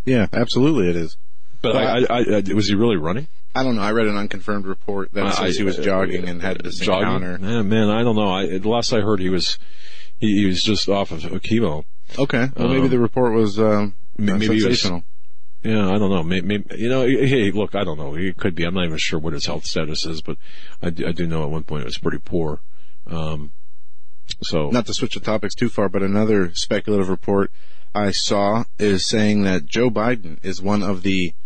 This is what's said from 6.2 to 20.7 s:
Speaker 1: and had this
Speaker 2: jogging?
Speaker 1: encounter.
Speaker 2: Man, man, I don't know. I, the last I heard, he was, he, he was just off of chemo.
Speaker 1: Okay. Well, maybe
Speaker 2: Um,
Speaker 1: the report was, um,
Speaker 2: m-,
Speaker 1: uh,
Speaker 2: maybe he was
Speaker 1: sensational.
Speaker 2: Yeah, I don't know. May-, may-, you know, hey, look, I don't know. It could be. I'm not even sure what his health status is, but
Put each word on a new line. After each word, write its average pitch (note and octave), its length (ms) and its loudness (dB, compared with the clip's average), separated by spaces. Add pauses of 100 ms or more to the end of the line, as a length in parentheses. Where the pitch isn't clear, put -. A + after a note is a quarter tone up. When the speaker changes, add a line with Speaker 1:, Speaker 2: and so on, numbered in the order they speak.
Speaker 1:
and F2 120 -2
had F#2+ 200 -2
this - 180 -2
Speaker 2:
jogging? F#2 440 2
Speaker 1:
encounter. F2+ 140 -2
Speaker 2:
Man, G#2 300 0
man, G#2+ 220 2
I A2 140 0
don't A#2 120 2
know. G#2+ 140 2
I, F#2 280 -2
the G2 120 -2
last A#2 240 0
I A2 80 2
heard, G#2 180 2
he F#2 100 0
was, F2+ 300 0 (600)
he, G#2 220 2
he G2+ 40 4
was F#2 180 0
just G2+ 260 0
off G2 220 0
of E2+ 80 -4
chemo. F#2 640 0 (340)
Speaker 1:
Okay. C3 380 0
Well, - 140 0
maybe C3 140 2
Speaker 2:
Um, C3 60 2
Speaker 1:
the B2+ 100 2
report A#2+ 340 2
was, G#2+ 260 2
um, G#2 340 2 (240)
Speaker 2:
m-, G#2 120 2
Speaker 1:
uh, F#2+ 80 2
Speaker 2:
maybe G#2+ 80 0
he G#2+ 200 2
was B2 140 2
Speaker 1:
sensational. F2+ 240 0 (600)
Speaker 2:
Yeah, G#2+ 240 2
I G2 120 2
don't G2+ 100 2
know. F#2+ 140 2
May-, F2+ 180 0
may-, G2 220 -2 (120)
you A2+ 140 -2
know, C3 160 2
hey, B2+ 460 2
look, G2+ 240 -2
I G2+ 80 0
don't D#2 160 -2
know. C#2+ 160 -4
It F#2 220 -2
could F#2+ 180 0
be. E2 80 0
I'm F2 100 -2
not F#2 120 0
even D#2+ 120 -2
sure - 220 -2
what D#2+ 140 -2
his C#2+ 120 -2
health E2+ 200 -4
status D#2 400 -2
is, E2 160 -2
but D#2 160 -2 (440)